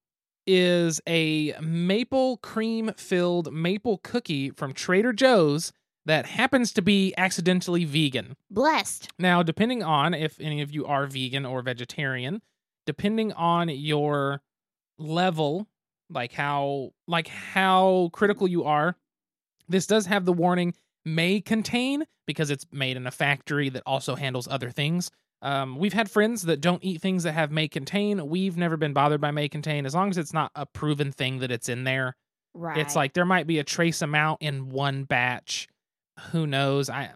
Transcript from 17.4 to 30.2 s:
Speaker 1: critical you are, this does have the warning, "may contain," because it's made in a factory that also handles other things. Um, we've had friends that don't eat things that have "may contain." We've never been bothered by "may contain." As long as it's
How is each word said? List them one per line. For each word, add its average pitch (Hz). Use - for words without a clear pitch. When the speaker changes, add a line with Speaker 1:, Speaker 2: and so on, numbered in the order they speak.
Speaker 1:
critical 202
you 175
are, 151
this 185
does 214
have 196
the 180
warning, 175
"may 165
contain," 247
because 147
it's 139
made 131
in 127
a 123
factory 143
that 127
also 131
handles 127
other 123
things. 160
Um, 135
we've 196
had 214
friends 214
that 160
don't 175
eat 185
things 185
that 165
have 156
"may 156
contain." 190
We've 180
never 170
been 151
bothered 147
by 147
"may 147
contain." 147
As 135
long 196
as 180
it's 156